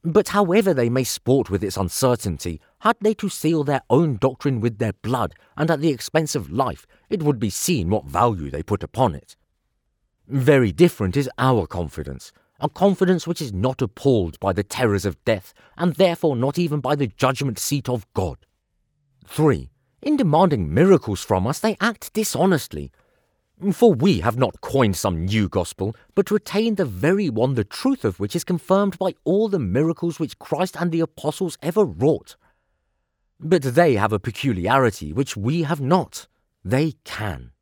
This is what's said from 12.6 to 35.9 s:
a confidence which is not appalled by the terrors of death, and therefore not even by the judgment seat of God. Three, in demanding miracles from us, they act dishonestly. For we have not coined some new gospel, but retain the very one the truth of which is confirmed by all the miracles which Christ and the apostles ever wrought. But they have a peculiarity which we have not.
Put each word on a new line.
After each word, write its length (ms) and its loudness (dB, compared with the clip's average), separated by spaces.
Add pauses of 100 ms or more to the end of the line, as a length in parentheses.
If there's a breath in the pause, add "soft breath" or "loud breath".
a 80 -4
confidence 580 0
which 160 -6
is 100 -10
not 300 -2
appalled 560 0
by 140 0
the 100 -2
terrors 420 0
of 200 -4
death, 280 -2 (240 soft breath)
and 200 0
therefore 400 2
not 220 -2
even 220 -2
by 140 0
the 140 0
judgment 500 -2
seat 300 -4
of 260 -4
God. 240 -4 (880)
Three, 440 0 (300)
in 160 0
demanding 560 2
miracles 520 4
from 220 0
us, 120 -4
they 220 -2
act 320 -4
dishonestly. 800 -2 (800)
For 200 6
we 280 2
have 160 -2
not 240 -2
coined 360 2
some 280 -2
new 240 0
gospel, 480 -4 (180 soft breath)
but 160 2
retain 460 0
the 80 0
very 440 0
one 260 -2
the 100 0
truth 400 -4
of 160 -2
which 160 -4
is 80 -4
confirmed 540 0
by 160 -2 (100)
all 240 2
the 100 -2
miracles 640 -2
which 180 -6
Christ 400 -4
and 140 -2
the 80 0
apostles 600 -6
ever 240 0
wrought. 520 -2 (1040)
But 220 2
they 340 4
have 160 2
a 80 0
peculiarity 920 0
which 240 -4
we 280 -2
have 160 -4
not. 480 -2 (360)